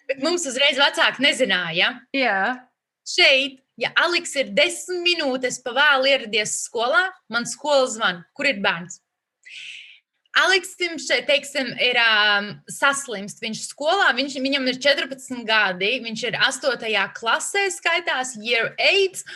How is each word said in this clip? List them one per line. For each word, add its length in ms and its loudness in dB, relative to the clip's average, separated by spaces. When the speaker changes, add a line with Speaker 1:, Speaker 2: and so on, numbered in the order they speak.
Speaker 1:
bet 120 -6
mums 240 0
uzreiz 320 0
vecāki 440 2
nezināja. 800 2
Speaker 2:
Jā. 500 0
Speaker 1:
Šeit, 540 2
ja 180 -4
Aleks 400 0
ir 140 0
desmit 680 0
minūtes 460 -2
pa 100 -8
vēlu 320 4
ieradies 640 0
skolā, 400 0
man 180 -4
skola 440 2
zvan, 420 -2
kur 140 -6
ir 120 0
bērns. 420 -4
Aleksim 640 0
šeit, 320 -2
teiksim, 460 -2
ir, 260 0
ām, 460 4
saslimst 800 -4
viņš 240 -8
skolā, 460 0
viņš, 240 -4
viņam 280 -2
ir 160 -2
četrpadsmit 640 -2
gadi, 540 2
viņš 260 -8
ir 140 -4
astotajā 720 0
klasē, 580 -2
skaitās 680 -2
year 400 0
eight, 440 2